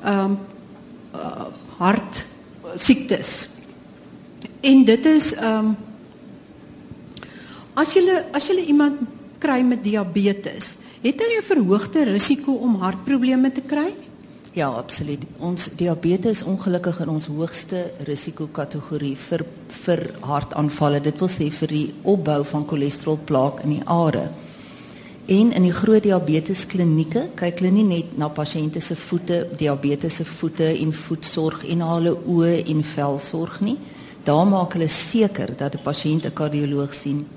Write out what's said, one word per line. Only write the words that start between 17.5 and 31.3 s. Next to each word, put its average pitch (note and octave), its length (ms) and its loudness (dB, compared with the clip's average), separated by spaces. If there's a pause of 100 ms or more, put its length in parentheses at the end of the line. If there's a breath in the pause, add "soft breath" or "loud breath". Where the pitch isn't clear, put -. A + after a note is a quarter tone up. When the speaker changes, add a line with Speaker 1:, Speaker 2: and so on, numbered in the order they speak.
Speaker 2:
risikokategorie D3 1120 -6
vir, - 280 -4 (220)
vir - 520 -2
hartaanvalle. D3 840 0
Dit D3+ 180 -2
wil F#3 100 0
sê D3+ 220 -2
vir D3+ 160 -4
die D3+ 340 -2
opbou D3+ 440 2
van D3 220 -4
cholesterolplaak D3 960 0
in D3 60 0
die D3 160 -2
are. D#3+ 440 2 (960 loud breath)
En G#3+ 300 6
in F3+ 80 4
die F3+ 80 6
groot G#3+ 320 4
diabetesklinieke E3+ 1300 2 (100)
kyk F3 220 -2
hulle F#3 100 4
nie G#3+ 160 6
net E3+ 320 -2
na D3+ 80 0
pasiënte D3+ 560 -4
se E3+ 160 -4
voete, F3 380 -2 (180)
diabetes C#3+ 640 0
se D#3+ 80 -2
voete D#3+ 400 -2
en D#3+ 240 0
voetsorg D#3+ 720 -4